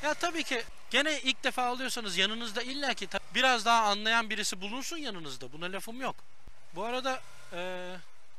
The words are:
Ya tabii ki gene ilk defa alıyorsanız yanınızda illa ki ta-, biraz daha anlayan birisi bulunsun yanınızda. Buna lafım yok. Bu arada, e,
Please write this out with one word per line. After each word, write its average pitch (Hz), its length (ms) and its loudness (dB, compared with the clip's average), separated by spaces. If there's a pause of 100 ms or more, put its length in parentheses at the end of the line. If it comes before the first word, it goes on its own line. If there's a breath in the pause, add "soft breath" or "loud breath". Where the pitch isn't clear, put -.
Ya 294 120 4
tabii 339 300 0
ki 233 200 0 (260)
gene 285 300 4
ilk 254 240 0
defa 254 200 2
alıyorsanız 247 520 -2
yanınızda 214 460 2
illa 262 320 0
ki - 120 -4
ta-, 196 140 -2 (140)
biraz 240 300 6
daha 226 180 8
anlayan 214 480 4
birisi 208 300 0
bulunsun 247 360 -4
yanınızda. 156 560 -6
Buna 175 200 -4
lafım 226 280 -6
yok. 247 160 -2 (580)
Bu 180 100 -2
arada, 254 360 0 (320)
e, 180 380 -4 (480)